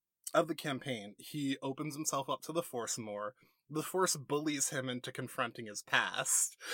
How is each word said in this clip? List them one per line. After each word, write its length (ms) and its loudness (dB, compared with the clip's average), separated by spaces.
of 120 6
the 80 -4
campaign, 640 -4
he 440 -2
opens 340 -4
himself 320 0
up 140 -2
to 100 -8
the 100 2
Force 360 -4
more. 360 -6
The 140 -2
Force 320 2
bullies 540 2
him 200 0
into 220 -2
confronting 560 -2
his 160 -8
past. 760 4